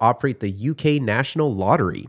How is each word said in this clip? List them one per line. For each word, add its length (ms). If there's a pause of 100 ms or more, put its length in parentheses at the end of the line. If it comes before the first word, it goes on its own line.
operate 400
the 80
U 260
K 240
National 560
Lottery. 540